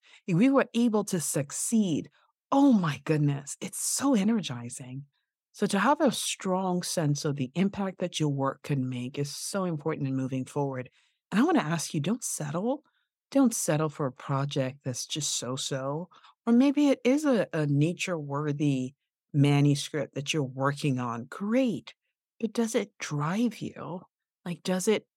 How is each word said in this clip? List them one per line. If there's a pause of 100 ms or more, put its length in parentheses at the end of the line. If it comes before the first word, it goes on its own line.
(260)
if
we
were
able
to
succeed, (440)
oh
my
goodness,"
it's
so
energizing. (460)
So
to
have
a
strong
sense
of
the
impact
that
your
work
can
make
is
so
important
in
moving
forward. (400)
And
I
wanna
ask
you,
don't
settle. (480)
Don't
settle
for
a
project
that's
just
so-so. (360)
Or
maybe
it
is
a,
a
nature-worthy (380)
manuscript
that
you're
working
on.
Great. (460)
But
does
it
drive
you? (420)
Like,
does
it (100)